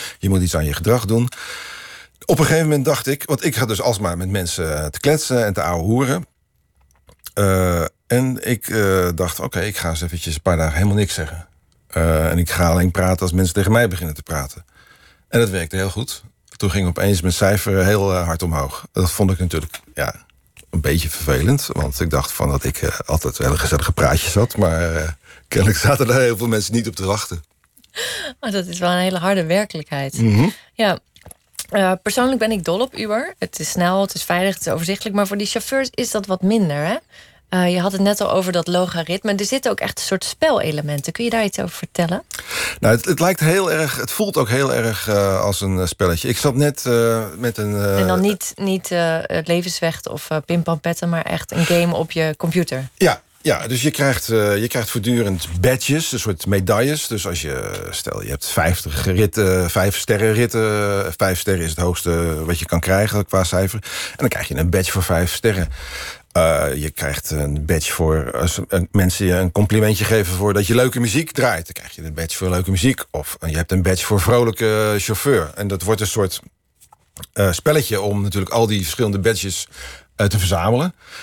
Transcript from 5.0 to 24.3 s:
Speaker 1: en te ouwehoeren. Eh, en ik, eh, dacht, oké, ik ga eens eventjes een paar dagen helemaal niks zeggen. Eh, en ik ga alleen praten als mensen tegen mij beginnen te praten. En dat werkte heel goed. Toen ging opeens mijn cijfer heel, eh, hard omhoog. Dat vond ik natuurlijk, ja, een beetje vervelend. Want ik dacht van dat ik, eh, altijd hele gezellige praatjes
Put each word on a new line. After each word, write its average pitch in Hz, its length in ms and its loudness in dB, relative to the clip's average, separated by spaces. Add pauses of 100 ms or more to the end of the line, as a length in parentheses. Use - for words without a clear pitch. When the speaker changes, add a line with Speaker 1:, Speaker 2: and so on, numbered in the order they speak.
Speaker 1:
en 101 80 0
te 85 80 -2
ouwehoeren. 113 640 0 (1080)
Eh, 92 480 2 (260)
en 127 320 0 (100)
ik, 117 180 -2
eh, 95 480 2
dacht, 87 240 -2
oké, - 220 -4
ik 104 160 -4
ga 85 120 -4
eens 80 120 -2
eventjes 82 340 -6
een 76 60 -8
paar 87 160 2
dagen 80 160 0
helemaal 98 220 2
niks 104 180 2
zeggen. 82 340 -8 (400)
Eh, 80 440 2
en 82 60 2
ik 85 120 2
ga 87 200 2
alleen 87 220 4
praten 92 300 0
als 90 100 0
mensen 90 220 2
tegen 101 180 2
mij 117 160 4
beginnen 85 280 -6
te - 80 -14
praten. 78 420 -8 (640)
En 120 120 2
dat 117 100 4
werkte 90 260 -4
heel 95 140 -2
goed. - 340 -8 (340)
Toen 98 140 0
ging 92 160 0
opeens 92 340 2
mijn 87 120 0
cijfer 98 520 2
heel, 98 280 4
eh, 90 120 0
hard 82 180 -4
omhoog. 76 480 -4
Dat 92 200 0
vond 95 200 2
ik 87 80 -2
natuurlijk, 80 400 -4 (140)
ja, - 220 -4 (540)
een 85 120 -2
beetje 76 280 2
vervelend. 76 640 0
Want - 280 -2
ik 80 100 0
dacht - 220 0
van 69 180 -2
dat 71 140 -2
ik, - 180 -2
eh, - 240 -2
altijd 73 320 -2
hele 71 200 0
gezellige - 340 0
praatjes - 420 2